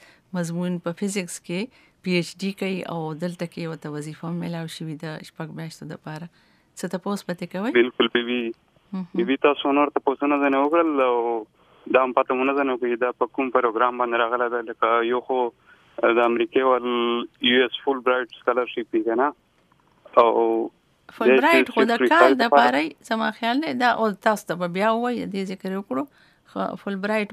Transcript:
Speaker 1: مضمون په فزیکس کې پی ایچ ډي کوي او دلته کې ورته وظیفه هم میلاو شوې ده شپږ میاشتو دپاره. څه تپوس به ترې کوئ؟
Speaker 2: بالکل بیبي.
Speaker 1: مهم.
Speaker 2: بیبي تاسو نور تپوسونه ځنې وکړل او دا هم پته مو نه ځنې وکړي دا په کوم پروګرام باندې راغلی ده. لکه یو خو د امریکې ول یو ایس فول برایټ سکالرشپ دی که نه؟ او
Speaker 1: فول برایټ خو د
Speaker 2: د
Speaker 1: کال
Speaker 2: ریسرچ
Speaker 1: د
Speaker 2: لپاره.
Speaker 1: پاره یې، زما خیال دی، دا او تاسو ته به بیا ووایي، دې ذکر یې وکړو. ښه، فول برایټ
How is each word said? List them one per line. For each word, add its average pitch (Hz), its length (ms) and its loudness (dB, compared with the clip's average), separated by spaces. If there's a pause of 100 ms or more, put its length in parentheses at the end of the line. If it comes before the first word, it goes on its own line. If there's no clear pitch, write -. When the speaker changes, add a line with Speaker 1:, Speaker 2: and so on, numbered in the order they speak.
(380)
Speaker 1:
مضمون 175 380 -2 (120)
په 170 140 -4
فزیکس 196 380 -4
کې - 460 -8 (160)
پی 180 160 0
ایچ 170 140 -2 (100)
ډي 190 180 -2
کوي 190 220 -4 (140)
او 170 40 -4 (140)
دلته 175 320 -6
کې 165 260 -8
ورته 151 220 -10
وظیفه 151 340 -10
هم 170 140 -6
میلاو 170 260 -6
شوې 160 360 -10
ده 156 80 -8 (160)
شپږ - 200 -12 (120)
میاشتو 160 320 -12
دپاره. 156 360 -12 (500)
څه - 80 -6 (100)
تپوس 196 300 -6
به 180 80 -6
ترې 175 180 -10
کوئ؟ 196 200 -4
Speaker 2:
بالکل 120 440 2
بیبي. 123 240 -2 (540)
Speaker 1:
مهم. 185 140 -6 (140)
Speaker 2:
بیبي 135 160 0 (100)
تاسو 143 240 2
نور 143 240 2
تپوسونه 143 480 0
ځنې 139 220 2
وکړل 165 260 4 (100)
او 120 440 0 (480)
دا 127 100 6
هم 127 140 0
پته 131 220 2
مو 131 100 2
نه 139 80 0
ځنې 135 160 2
وکړي 120 320 -2
دا 123 60 0
په - 260 -4
کوم 131 180 0
پروګرام 123 480 2
باندې 120 200 0
راغلی 120 320 0
ده. 120 40 -2 (120)
لکه 117 400 2
یو 123 180 0
خو 131 100 0 (580)
د 117 220 4
امریکې 117 480 2
ول 123 200 2 (640)
یو 127 120 6
ایس - 220 -2
فول 135 240 -2
برایټ 127 320 -2
سکالرشپ 120 560 -2
دی 110 100 2
که 113 140 2
نه؟ 147 80 2 (840)
او 113 560 0 (460)
Speaker 1:
فول - 240 0
برایټ 294 360 2
خو - 80 2
د - 40 2
Speaker 2:
د 233 100 0
Speaker 1:
کال - 40 -6
Speaker 2:
ریسرچ 269 360 4
Speaker 1:
د 233 80 2
Speaker 2:
لپاره. - 160 6
Speaker 1:
پاره 247 220 4
یې، - 260 -10
زما 220 200 -2 (100)
خیال 240 220 0
دی، 311 120 -4
دا 247 180 2
او 220 200 0
تاسو 208 360 -2
ته 165 80 -4
به 175 120 -2
بیا 190 260 0
ووایي، 233 320 -2
دې 190 160 -6 (100)
ذکر 190 200 -8
یې 190 100 -4
وکړو. 254 220 -4 (480)
ښه، 190 120 -4 (180)
فول 202 140 -6
برایټ 202 380 -2